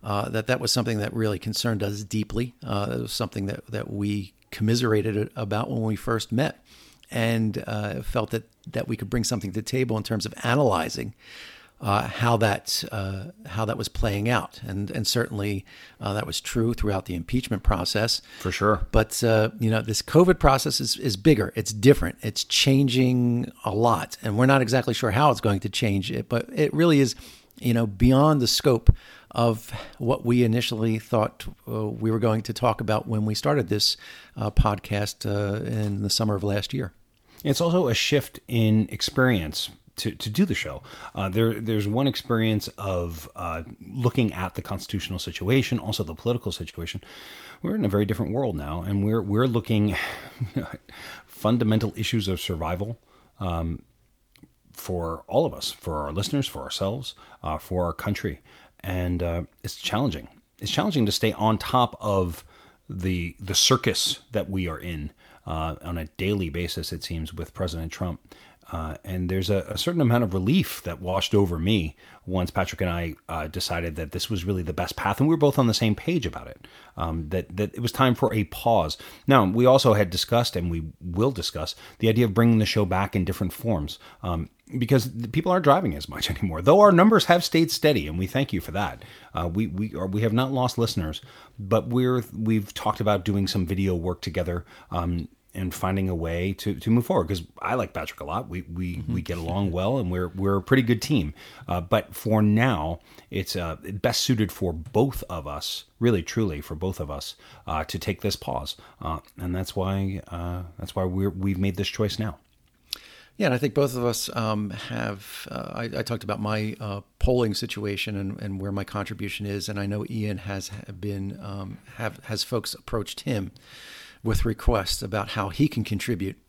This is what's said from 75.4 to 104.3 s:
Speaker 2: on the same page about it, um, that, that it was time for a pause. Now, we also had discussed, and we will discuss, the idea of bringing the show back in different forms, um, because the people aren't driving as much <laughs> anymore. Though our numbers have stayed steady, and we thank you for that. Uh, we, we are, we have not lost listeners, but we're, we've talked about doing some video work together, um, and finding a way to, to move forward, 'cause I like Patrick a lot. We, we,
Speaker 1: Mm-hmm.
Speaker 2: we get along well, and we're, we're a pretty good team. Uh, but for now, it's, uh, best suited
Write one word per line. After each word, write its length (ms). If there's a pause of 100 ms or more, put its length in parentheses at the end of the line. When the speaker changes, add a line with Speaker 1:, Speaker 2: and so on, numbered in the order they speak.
Speaker 2:
on 80
the 60
same 200
page 320
about 220
it, 200 (280)
um, 340
that, 280
that 160
it 80
was 100
time 240
for 180
a 120
pause. 520 (300)
Now, 160
we 220
also 280
had 160
discussed, 460
and 160
we 120 (180)
will 300
discuss, 440 (240)
the 80
idea 160
of 100
bringing 260
the 60
show 200
back 280
in 120
different 260
forms, 480 (240)
um, 260 (280)
because 340
the 160
people 240
aren't 140
driving 300
as 120
much 240
<laughs> 0
anymore. 300
Though 180
our 140
numbers 320
have 180
stayed 280
steady, 360
and 100
we 100
thank 260
you 80
for 100
that. 320 (300)
Uh, 180
we, 160
we 280
are, 120
we 140
have 100
not 220
lost 240
listeners, 440 (380)
but 300
we're, 340 (140)
we've 360
talked 280
about 240
doing 220
some 180
video 300
work 260
together, 420 (280)
um, 360 (260)
and 200
finding 340
a 80
way 380
to, 220
to 140
move 160
forward, 220
'cause 160 (180)
I 140
like 160
Patrick 300
a 20
lot. 240
We, 140
we, 340
Speaker 1:
Mm-hmm. 180
Speaker 2:
we 80
get 160
along 340
well, 260
and 120
we're, 200
we're 260
a 60
pretty 220
good 180
team. 320 (340)
Uh, 140
but 340
for 260
now, 580 (300)
it's, 280
uh, 180
best 460
suited 280